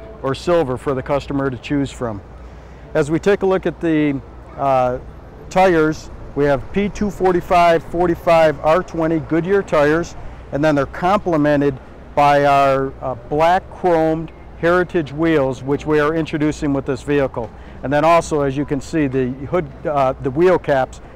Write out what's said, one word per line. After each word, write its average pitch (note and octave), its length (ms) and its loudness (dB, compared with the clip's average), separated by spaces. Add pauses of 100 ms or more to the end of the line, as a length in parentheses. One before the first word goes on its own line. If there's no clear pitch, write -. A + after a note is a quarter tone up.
(220)
or C3+ 120 -2
silver D3 440 0
for C#3+ 160 -4
the B2+ 100 -4
customer C#3 460 -2
to B2+ 80 -6
choose C#3 340 -2
from. G#2+ 300 -8 (720)
As D3+ 180 0
we D#3+ 80 0
take G3+ 220 2
a G3 40 0
look F#3 200 0
at E3 160 -6
the, D3+ 400 0 (340)
uh, B2+ 440 0 (500)
tires, E3 600 2 (260)
we C#3+ 100 2
have C#3 260 0
P G3+ 160 0
two G3+ 240 -4
forty-five F3 720 2
forty-five E3 800 2
R D#3+ 200 2
twenty E3 380 -2
Goodyear E3 420 0
tires, D#3+ 540 2 (380)
and C#3 100 -2
then D#3 100 4
they're C#3 120 2
complemented D3 920 0 (380)
by C#3+ 300 6
our, C#3 560 4
uh, C3 140 -6 (120)
black E3 460 2
chromed D#3+ 560 0 (300)
Heritage E3+ 540 0
wheels, C#3+ 500 0
which C#3+ 220 -2
we D3+ 160 2
are D3 120 2
introducing D3+ 600 -2
with C3+ 120 -2
this C3+ 160 -4
vehicle. C3 480 -2 (320)
And C3+ 120 -4
then D3 100 2
also, E3 380 4
as C#3 160 -2
you D3 80 -2
can C3+ 160 -4
see, D#3 260 -2
the C3 220 0 (160)
hood, E3+ 200 -2 (200)
uh, C#3 260 0 (100)
the C3+ 100 -4
wheel E3+ 280 4
caps C3 400 -2 (160)